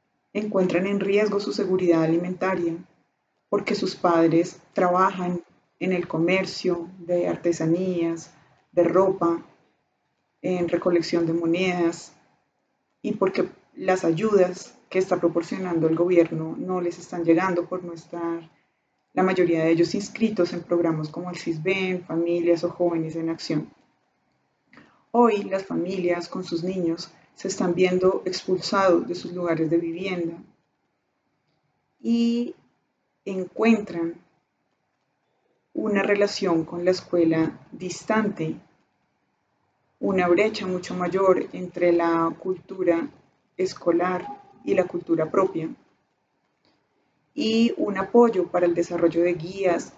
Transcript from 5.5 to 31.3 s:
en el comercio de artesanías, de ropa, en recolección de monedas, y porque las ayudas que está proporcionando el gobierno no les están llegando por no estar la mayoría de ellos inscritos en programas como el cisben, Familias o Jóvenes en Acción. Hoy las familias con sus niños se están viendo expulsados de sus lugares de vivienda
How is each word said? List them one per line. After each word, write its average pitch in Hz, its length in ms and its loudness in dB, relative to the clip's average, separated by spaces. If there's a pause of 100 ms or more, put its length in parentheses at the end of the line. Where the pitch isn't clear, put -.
en 185 120 0
el 175 160 -2
comercio 175 880 -2
de 175 300 -2
artesanías, 170 1080 -2 (380)
de 170 120 4
ropa, 180 600 2 (960)
en 175 280 -2
recolección 170 580 0
de 165 60 0
monedas, 170 840 0 (880)
y - 80 -2
porque - 360 0 (280)
las 185 280 0
ayudas 180 720 2 (140)
que - 80 -4
está 185 220 0
proporcionando 170 680 -2
el 160 80 0
gobierno 165 640 2
no 185 240 -4
les 170 160 -4
están 170 260 -8
llegando 175 460 2
por 180 140 -6
no 175 100 -10
estar 170 560 -8 (640)
la 185 80 -2
mayoría 175 420 2
de 160 60 4
ellos 170 240 4
inscritos 208 580 -2
en 175 120 -8
programas 160 460 0
como 175 200 -10
el - 80 -10
cisben, 180 680 -4
Familias 170 580 0
o 175 80 -4
Jóvenes 165 440 -2
en 165 140 -4
Acción. 160 400 -4 (1400)
Hoy 220 320 4
las 190 200 -4
familias 175 640 -2
con 185 160 -8
sus 170 200 -6
niños 175 500 -4 (220)
se - 120 -8
están 180 260 -2
viendo 180 520 2
expulsados 185 840 2
de 175 80 -6
sus 175 180 -10
lugares 165 340 -2
de 170 100 2
vivienda 170 600 -4 (1600)